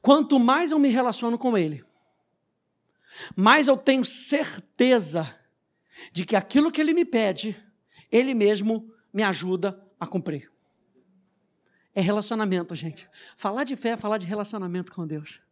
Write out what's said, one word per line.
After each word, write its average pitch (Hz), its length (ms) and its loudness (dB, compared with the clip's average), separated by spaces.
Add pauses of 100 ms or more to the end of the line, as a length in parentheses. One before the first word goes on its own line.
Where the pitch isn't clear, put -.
Quanto 277 400 6
mais 285 320 2
eu 311 60 2
me 277 100 4
relaciono 240 480 0
com 233 220 0
Ele, 151 260 -4 (1500)
mais 247 320 6
eu 269 80 6
tenho 269 280 2
certeza 220 1200 0 (840)
de - 140 -6
que - 100 -4
aquilo 277 380 2
que 302 80 -4
Ele 311 140 0
me 349 100 2
pede, 208 500 -2 (560)
Ele 262 220 2
mesmo 214 580 0 (220)
me 202 100 -2
ajuda 185 560 -2 (220)
a 170 60 -8
cumprir. 151 440 -8 (1400)
É 202 60 -2
relacionamento, 196 760 -2
gente. 156 340 -12 (300)
Falar 220 260 -4
de 262 100 -8
fé 226 160 -4
é 233 60 -4
falar 220 220 -4
de 180 80 -10
relacionamento 185 680 -8
com 170 140 -10
Deus. 151 340 -12 (120)